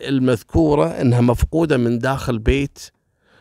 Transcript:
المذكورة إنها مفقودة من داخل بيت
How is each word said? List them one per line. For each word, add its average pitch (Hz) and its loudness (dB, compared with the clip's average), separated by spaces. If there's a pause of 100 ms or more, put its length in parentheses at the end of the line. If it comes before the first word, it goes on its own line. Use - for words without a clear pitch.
المذكورة 139 0
إنها 120 0
مفقودة 147 2
من 120 0
داخل 123 -4
بيت 131 -2 (640)